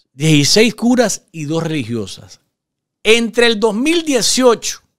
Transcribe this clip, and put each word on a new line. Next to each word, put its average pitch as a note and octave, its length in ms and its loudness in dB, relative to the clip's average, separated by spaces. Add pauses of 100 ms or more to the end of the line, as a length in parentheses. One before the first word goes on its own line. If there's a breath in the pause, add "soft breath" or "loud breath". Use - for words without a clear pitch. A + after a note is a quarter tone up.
(100)
dieciséis D#3 640 2
curas A#3+ 580 0
y E3 120 -12
dos D#3 180 -4
religiosas. A#2 800 -8 (640)
Entre A#3 420 2
el A#3 140 0
dos G#3+ 160 0
mil D#4 280 0
dieciocho B3 800 0 (180)